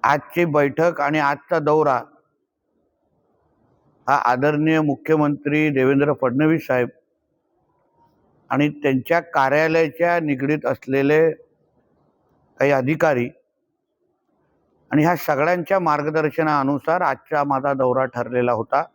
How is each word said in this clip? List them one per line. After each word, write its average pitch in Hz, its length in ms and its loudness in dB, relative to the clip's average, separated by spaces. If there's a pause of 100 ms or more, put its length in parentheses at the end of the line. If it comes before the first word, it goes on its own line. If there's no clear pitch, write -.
आजची 151 420 0
बैठक 151 560 0
आणि 147 180 0
आजचा 143 400 -2
दौरा 147 440 2 (2000)
हा 139 80 4
आदरणीय 147 640 0
मुख्यमंत्री 151 880 0
देवेंद्र 139 500 2
फडणवीस 151 460 0
साहेब 127 220 0 (1600)
आणि 143 180 0
त्यांच्या 147 520 0
कार्यालयाच्या 160 1000 0
निगडीत 143 460 -2
असलेले 139 680 0 (1300)
काही 139 120 2
अधिकारी 135 580 0 (1600)
आणि 147 140 2
ह्या 170 120 2
सगळ्यांच्या 170 640 -2
मार्गदर्शनानुसार 151 1200 -2
आजचा 147 440 -2
माझा 139 280 -2
दौरा 131 320 0
ठरलेला 120 480 -2
होता. 127 320 -2 (100)